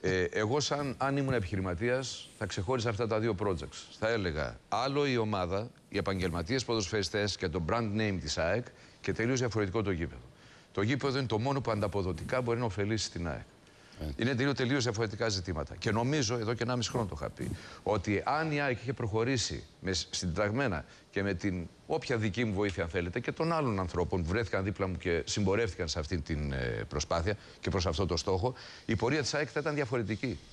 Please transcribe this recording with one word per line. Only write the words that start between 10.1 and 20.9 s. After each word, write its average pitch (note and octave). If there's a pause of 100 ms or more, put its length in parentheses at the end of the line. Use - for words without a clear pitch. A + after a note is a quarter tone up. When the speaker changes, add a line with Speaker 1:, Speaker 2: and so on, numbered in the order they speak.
Speaker 1:
Το F#2+
γήπεδο C3
είναι C3
το G#2+
μόνο C3+
που A#2
ανταποδοτικά G2+
μπορεί A#2+
να B2
ωφελήσει G#2
την E2+
αεκ. B1 (680)
Speaker 2:
Έτσι. D2
Speaker 1:
Είναι B2+
δύο C3+
τελείως B2+
διαφορετικά A2+
ζητήματα. E2+
Και -
νομίζω, B2
εδώ A2+
και A#2
ενάμιση B2
χρόνο A#2+
το F2
είχα A1
πει, B1+ (340)
ότι G2+
αν D#3
η C#3+
αεκ C3
είχε B2
προχωρήσει A2+ (180)
με, F#2 (160)
συντεταγμένα G#2 (260)